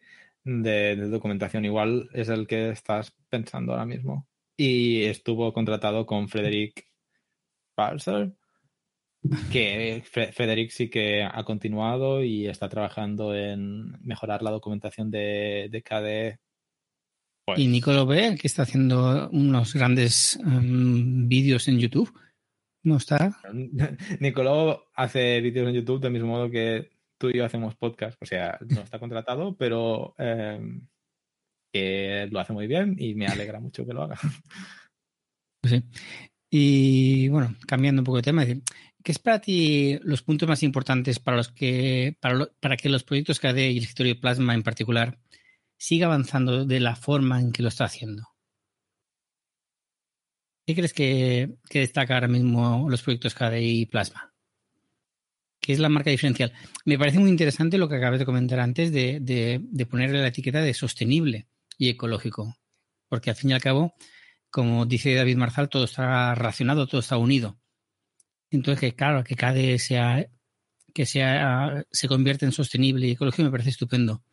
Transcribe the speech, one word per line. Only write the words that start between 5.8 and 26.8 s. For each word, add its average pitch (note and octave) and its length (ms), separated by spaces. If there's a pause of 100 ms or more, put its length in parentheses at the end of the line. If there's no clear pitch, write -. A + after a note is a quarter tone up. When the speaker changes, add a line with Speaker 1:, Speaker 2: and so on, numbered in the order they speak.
Speaker 1:
con G2+ 240
Frederick G#2 580 (880)
Balser, G3 580 (1160)
que A2+ 540
Fre-, A2+ 260
Frederick A2+ 380
sí - 180
que G#2 360
ha G#2+ 200
continuado A2+ 800
y G#2+ 220
está G2 240
trabajando G#2 680
en G2+ 720
mejorar G#2+ 380
la A2 80
documentación G#2+ 580
de, G#2 640
de A2+ 100
K A2 200
D G#2+ 260
E. A2 120 (1040)
Pues - 140
Speaker 2:
¿Y C3+ 80
Nicolo C3 380
B, D#3+ 220
el G3 120
que - 60
está - 160
haciendo B2+ 680
unos C3+ 420
grandes, B2 640
em, B2 880
vídeos C3 400
en B2+ 120
YouTube? A#2+ 340 (680)
¿No D#3 140
está? D3+ 460
Speaker 1:
<laughs> C#3 760
Nicolò C#3 760
hace B2 480
vídeos A#2+ 260
en B2 60
YouTube B2 260
del C3 120
mismo A#2 160
modo A#2+ 240
que A2+ 400 (260)